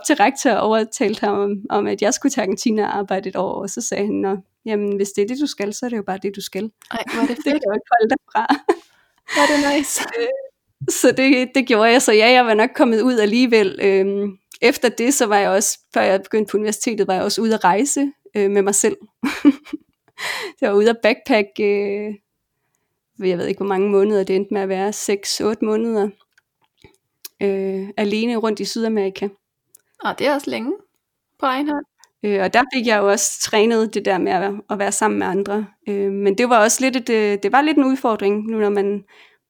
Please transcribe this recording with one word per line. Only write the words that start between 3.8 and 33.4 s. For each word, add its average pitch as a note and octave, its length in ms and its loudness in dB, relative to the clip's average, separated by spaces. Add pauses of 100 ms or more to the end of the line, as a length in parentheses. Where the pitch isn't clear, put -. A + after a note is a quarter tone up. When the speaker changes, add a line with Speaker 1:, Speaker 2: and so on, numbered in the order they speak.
Speaker 1:
sagde - 240 -4
han, G3+ 100 -2
"Nå, G3 220 -2 (280)
jamen, G#3 300 -2
hvis G3 140 0
det G#3 120 -2
er G3+ 60 0
det, B3+ 140 -6
du C#4+ 60 -2
skal, G#3 260 -6
så - 120 -10
er B3 40 -4
det A#3 80 -4
jo G3 60 -6
bare F#3+ 200 -6
det, G3 120 -6
du G3+ 60 -12
skal." G#3 300 -8 (200)
Speaker 2:
Ej, A3+ 120 -8 (100)
hvor A#3 100 0
er C#4+ 40 0
det A#3+ 100 -4
Speaker 1:
<laughs> - 0 -
Det D4+ 60 -14
Speaker 2:
fedt. - 0 -
Speaker 1:
kan C#4+ 100 0
jeg D4 140 -2
jo G3+ 60 -2
ikke - 160 -6 (100)
holde A3 100 2
dig C4 80 0 (140)
fra. A3+ 140 -2 (880)
Speaker 2:
Hvor D4 100 2
er C#4+ 40 4 (220)
det C#4+ 80 0
nice. - 260 -4 (160)
Speaker 1:
Øh, A#3 80 -4 (600)
så - 280 4
det, C4 380 4
det C4 120 0
gjorde A3+ 240 4
jeg. B3 100 6
Så A#3+ 100 2
ja, G#3+ 200 6
jeg B3+ 140 6
var A3 80 2
nok A3 220 4
kommet A3+ 260 4
ud B3+ 180 2
alligevel. A3 600 2
Øhm, G3 560 2 (240)
efter A#3+ 280 2
det, A#3 240 0
så B3 120 0
var G#3 120 2
jeg F#3+ 120 2
også, G3 300 0 (140)
før A#3 80 0
jeg G3 220 2
begyndte G#3+ 280 -2
på G3+ 60 0
universitetet, G#3+ 500 -2
var F#3+ 60 0
jeg F#3 100 0
også G#3 180 -2
ude A3 120 2
at G#3 100 -2
rejse, C#4 480 2 (240)
øh, G3+ 160 2
med G3+ 100 2
mig G3 140 0
selv. G#3 220 0 (260)
<laughs> - 1400 -6
Jeg A#3+ 80 0
var G3+ 80 4
ude G#3+ 120 6
at A#3 140 0
backpack, G#3+ 440 2 (120)
øh, G3+ 540 -2 (1160)
jeg F3 80 0
ved F#3 100 -4
ikke, G3 100 -4
hvor F#3+ 100 -4
mange G3 220 0
måneder G3+ 340 2
det F#3+ 120 -2
endte G3 180 -2
med G3 80 -2
at F#3+ 80 -4
være, G3 240 -2
seks, - 480 -4
otte A3 240 -2
måneder, G#3+ 440 0 (1300)
øh, F#3+ 560 -4
alene A3 380 0
rundt A3 240 -2
i G3+ 60 -4
Sydamerika. G#3 640 -2 (760)
Speaker 2:
Og - 160 -4
det - 80 0
er D4 60 2
også C#4 160 -4
længe B3 240 -4 (640)
på D4 60 -4
egen C4+ 240 -2
hånd. D4 160 -6 (380)
Speaker 1:
Øh, G3+ 200 0
og F#3 100 -2
der A#3 100 4 (100)
fik A#3+ 140 -2
jeg G#3+ 100 2
jo G3+ 120 2
også - 320 0